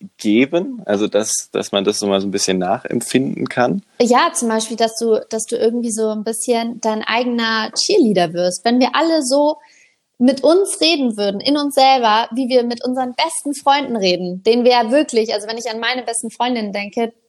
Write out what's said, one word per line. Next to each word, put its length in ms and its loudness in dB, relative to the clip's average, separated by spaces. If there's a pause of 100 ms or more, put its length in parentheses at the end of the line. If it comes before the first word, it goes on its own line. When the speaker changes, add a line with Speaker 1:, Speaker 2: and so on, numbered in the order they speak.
(180)
Speaker 1:
geben? 680 2
Also, 220 0
dass, 440 -2
dass 200 -4
man 140 0
das 140 0
so 80 -2
mal 120 2
so 80 -2
ein 40 -4
bisschen 260 0
nachempfinden 920 -2
kann? 360 -2 (180)
Speaker 2:
Ja, 320 2
zum 160 -4
Beispiel, 260 -4
dass 220 -2
du, 320 0
dass 160 -6
du 100 -8
irgendwie 360 0
so 180 -2
ein 140 -6
bisschen 580 -4
dein 220 -2
eigener 680 -2
Cheerleader 640 2
wirst. 320 -2
Wenn 140 2
wir 160 2
alle 280 2
so 340 2 (640)
mit 220 2
uns 380 4
reden 340 2
würden, 240 -2
in 160 0
uns 200 -2
selber, 560 4
wie 180 -2
wir 140 4
mit 200 -6
unseren 300 -4
besten 420 -4
Freunden 400 0
reden, 480 0
denen 220 4
wir 60 8
ja 200 2
wirklich, 420 2
also 140 -6
wenn 100 -6
ich 140 -8
an 80 -8
meine 240 -2
besten 260 -6
Freundinnen 440 -4
denke, 400 -4 (160)